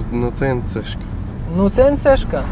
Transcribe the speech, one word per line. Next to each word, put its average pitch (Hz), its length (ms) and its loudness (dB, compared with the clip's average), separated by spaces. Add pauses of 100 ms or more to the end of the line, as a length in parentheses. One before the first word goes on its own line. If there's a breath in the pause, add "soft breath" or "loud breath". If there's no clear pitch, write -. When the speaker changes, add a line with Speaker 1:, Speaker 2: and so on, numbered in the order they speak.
(120)
Speaker 1:
ну 120 220 0
це 135 180 0
Н 123 140 0
Ц 107 180 -4
шка. - 160 -8 (580)
Speaker 2:
Ну, 196 120 4
це 254 180 6
Н 285 100 4
Ц 269 200 4
шка. 147 240 -2 (100)